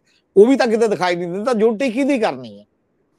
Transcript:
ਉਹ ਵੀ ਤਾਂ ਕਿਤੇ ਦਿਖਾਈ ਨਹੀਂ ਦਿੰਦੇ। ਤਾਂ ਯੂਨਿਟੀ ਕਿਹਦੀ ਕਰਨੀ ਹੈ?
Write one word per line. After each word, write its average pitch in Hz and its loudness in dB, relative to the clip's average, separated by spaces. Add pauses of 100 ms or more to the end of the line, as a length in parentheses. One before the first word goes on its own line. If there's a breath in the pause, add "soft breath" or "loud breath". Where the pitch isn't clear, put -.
(360)
ਉਹ 202 8
ਵੀ 269 4
ਤਾਂ 262 0
ਕਿਤੇ 220 0
ਦਿਖਾਈ 180 -2
ਨਹੀਂ 175 -6
ਦਿੰਦੇ। 190 -8
ਤਾਂ 233 -2
ਯੂਨਿਟੀ 226 0
ਕਿਹਦੀ 269 -2
ਕਰਨੀ 127 -6
ਹੈ? 104 -20 (540)